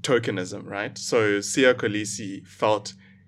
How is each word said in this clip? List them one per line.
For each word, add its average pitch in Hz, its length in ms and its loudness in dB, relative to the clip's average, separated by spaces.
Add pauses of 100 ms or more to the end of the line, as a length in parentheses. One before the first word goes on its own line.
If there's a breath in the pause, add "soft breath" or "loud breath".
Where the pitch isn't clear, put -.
tokenism, 101 640 -2
right? 101 280 -6
So 107 440 2
Siya 127 340 4
Kolisi 104 720 -6
felt, 107 460 0 (360 soft breath)